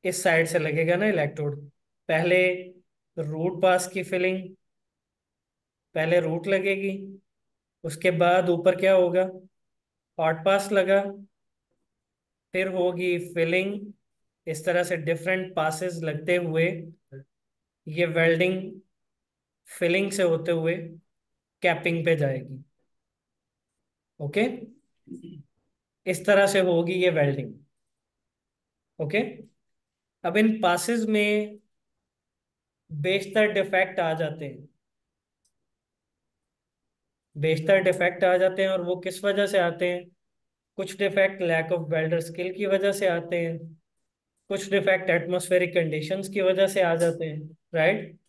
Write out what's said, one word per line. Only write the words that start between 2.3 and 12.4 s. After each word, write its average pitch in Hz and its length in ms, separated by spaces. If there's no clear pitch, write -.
root 165 440
pass 185 260
की 185 140
filling, 185 520
पहले 160 260
root 160 260
लगेगी, 196 760
उसके 170 260
बाद 175 380
ऊपर 185 280
क्या 190 160
होगा? 185 380
Hot 160 260
pass 196 280
लगा, 196 320